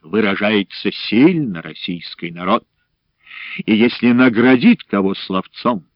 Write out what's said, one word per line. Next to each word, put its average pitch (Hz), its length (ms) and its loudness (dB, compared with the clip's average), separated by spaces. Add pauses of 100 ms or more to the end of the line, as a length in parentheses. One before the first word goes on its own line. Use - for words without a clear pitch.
Выражается 104 880 -2
сильно 127 680 2
российский 85 720 -12
народ. 92 360 -4 (960)
И 107 100 0
если 117 380 2
наградит 127 720 4
кого 98 320 -2
словцом 95 720 -6 (100)